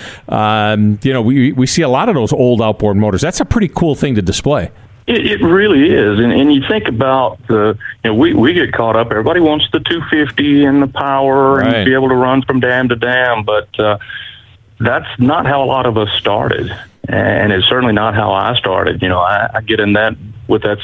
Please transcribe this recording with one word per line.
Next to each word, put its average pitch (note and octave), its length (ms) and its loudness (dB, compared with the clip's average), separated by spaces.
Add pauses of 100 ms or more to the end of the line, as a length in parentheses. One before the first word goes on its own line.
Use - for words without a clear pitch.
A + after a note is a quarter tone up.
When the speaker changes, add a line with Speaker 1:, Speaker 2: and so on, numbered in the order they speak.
(280)
Speaker 1:
um, G#2+ 760 0
you C3+ 100 0
know, B2 100 0
we, B2+ 300 2
we B2+ 140 0
see - 160 0
a C#3+ 60 0
lot D3 200 0
of G#3 60 0
those A#2+ 180 0
old B2 280 2
outboard G#2+ 360 0
motors. G2+ 260 2
That's E3+ 180 -2
a - 40 -2
pretty G#3+ 240 0
cool D#3+ 260 0
thing C3+ 220 -2
to G2+ 60 2
display. G2 480 -2 (360)
Speaker 2:
It, A#3 200 0
it G#3 180 -2
really F3 460 4
is. G#2 300 2
And, A#2+ 120 2
and C#3+ 220 4
you C3+ 140 2
think G#3+ 200 -2
about C3 600 -2
the, G#2+ 280 0 (280)
you A2+ 60 -2
know, G#2+ 40 0
we, D3 200 2
we A2+ 180 2
get E3 200 -2
caught A2+ 240 0
up. A#2 140 0
Everybody C3 300 0
wants D3+ 320 2
the D#3+ 80 -2
two E3+ 200 -4 (100)
fifty C#3+ 540 2
and C#3+ 180 2
the C3+ 60 -2
power C3+ 720 0
and A2+ 120 2
Speaker 1:
Right. A2 120 0
Speaker 2:
be C3 100 2
able C3+ 160 0
to C3 40 2
run B2+ 280 2
from C3 180 -2
dam B2+ 300 0
to A#2+ 60 0
dam, B2 480 -2
but, G#2+ 240 -2 (120)
uh, G#2 180 0 (800)
that's B2 300 -2 (100)
not D3 280 2
how C#3 160 0
a C3 40 0
lot C3 200 0
of A2 120 0
us G#2 100 0 (100)
started. A2+ 520 -2 (380)
And G#2 440 0
it's F#2+ 160 0
certainly B2 240 0
not G#2 220 0
how G#2 180 0
I G2 240 -2
started. F2+ 460 -2
You F#2 60 0
know, F2+ 120 0
I, G2+ 340 0
I G#2+ 80 -2
get G#2+ 180 -2
in G2+ 140 0
that G#2+ 220 0 (320)
with G#2+ 140 0
that G#2 220 -2